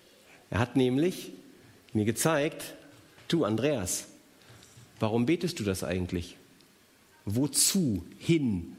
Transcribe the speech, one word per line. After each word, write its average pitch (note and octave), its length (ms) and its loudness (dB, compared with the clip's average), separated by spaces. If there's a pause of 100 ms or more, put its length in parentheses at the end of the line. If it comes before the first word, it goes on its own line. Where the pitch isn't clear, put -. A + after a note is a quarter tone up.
(500)
Er - 80 0
hat A#2+ 180 2
nämlich C3+ 560 2 (640)
mir G#2+ 100 2
gezeigt, C#3+ 720 0 (540)
„Du, D#3+ 180 2
Andreas, A2 640 0 (920)
warum A2+ 240 2
betest E3+ 360 0
du A2 40 -2
das F#2+ 180 -2
eigentlich? F2+ 540 -4 (880)
Wozu B2+ 800 0 (140)
hin A#2+ 600 0